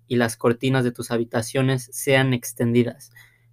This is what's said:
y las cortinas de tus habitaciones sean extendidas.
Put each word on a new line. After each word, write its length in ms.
y 80
las 200
cortinas 480
de 80
tus 180
habitaciones 800
sean 420
extendidas. 760